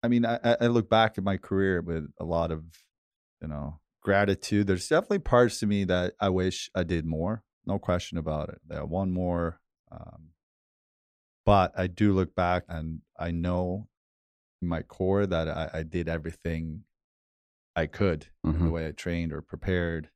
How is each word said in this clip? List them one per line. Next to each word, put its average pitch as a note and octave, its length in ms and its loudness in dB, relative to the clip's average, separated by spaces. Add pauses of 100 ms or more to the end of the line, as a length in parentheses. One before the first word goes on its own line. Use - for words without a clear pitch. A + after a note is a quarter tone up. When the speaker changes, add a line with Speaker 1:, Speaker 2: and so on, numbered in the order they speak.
Speaker 1:
I A#2+ 60 -2
mean, A#2+ 160 4
I, A#2 180 2
I, A#2+ 200 4
I A#2+ 60 4
look A#2 200 2
back A2 300 4
at F#2+ 60 -4
my F#2+ 120 0
career F#2+ 440 0
with E2 260 -4 (120)
a E2+ 60 -8
lot E2 260 0
of, D#2+ 140 -6 (760)
you E2 80 -10
know, D2+ 300 -8 (240)
gratitude. G2+ 640 4
There's F#2+ 220 0
definitely F#3+ 320 2
parts A#2+ 400 4
to A2 60 -2
me G2+ 180 2
that F2+ 340 0
I G2+ 120 2
wish F#2 440 -2
I F#2 100 0
did E2+ 220 -2
more. E2 380 -4 (220)
No G2 120 -2
question F2 400 -2
about D2+ 300 -4
it. - 180 -16
That D2+ 120 -8
I D2 60 -6
won F#2 280 -2
more. F2 480 -2 (320)
Um, D#2+ 380 -20 (1120)
but G2 340 6
I F#2 100 0
do G2+ 260 4
look F#2 200 0
back F2+ 340 0
and D#2+ 320 -8 (180)
I E2+ 120 -4
know F2+ 580 -2 (760)
in F2+ 60 -4
my E2 140 -4
core G2 440 0
that E2 220 0
I, D#2 220 -6 (100)
I - 20 -6
did E2 260 -4
everything E2 720 -6 (960)
I E2 100 0
could F2 400 -2 (180)
in D#2+ 80 2
the D#2+ 60 0
Speaker 2:
Mm-hmm. E2 120 2
Speaker 1:
way D#2+ 180 -4
I - 40 -6
trained E2+ 400 -4
or D2+ 80 -8
prepared. E2 760 -4